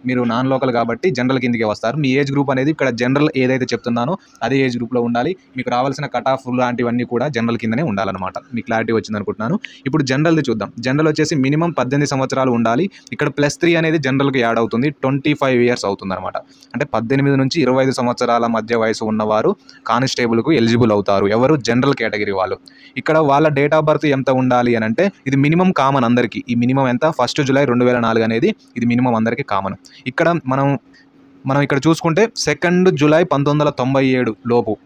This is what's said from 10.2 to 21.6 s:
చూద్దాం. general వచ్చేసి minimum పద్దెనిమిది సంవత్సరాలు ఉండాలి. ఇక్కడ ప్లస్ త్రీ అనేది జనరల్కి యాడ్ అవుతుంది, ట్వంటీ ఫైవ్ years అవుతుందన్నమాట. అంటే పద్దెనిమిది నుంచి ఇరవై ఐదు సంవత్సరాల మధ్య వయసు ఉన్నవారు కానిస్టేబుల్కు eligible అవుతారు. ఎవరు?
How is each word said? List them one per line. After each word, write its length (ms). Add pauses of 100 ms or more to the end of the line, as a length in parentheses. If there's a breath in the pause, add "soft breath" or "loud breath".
చూద్దాం. 200 (180)
general 240
వచ్చేసి 240 (100)
minimum 340
పద్దెనిమిది 340
సంవత్సరాలు 440
ఉండాలి. 280 (300 loud breath)
ఇక్కడ 120 (100)
ప్లస్ 240
త్రీ 180
అనేది 280
జనరల్కి 380
యాడ్ 180
అవుతుంది, 260 (140)
ట్వంటీ 380
ఫైవ్ 160 (100)
years 220
అవుతుందన్నమాట. 460 (380 loud breath)
అంటే 120 (100)
పద్దెనిమిది 480
నుంచి 200
ఇరవై 220
ఐదు 140
సంవత్సరాల 440 (140)
మధ్య 260
వయసు 200 (100)
ఉన్నవారు 380 (400 loud breath)
కానిస్టేబుల్కు 680
eligible 380
అవుతారు. 280 (120)
ఎవరు? 180 (140)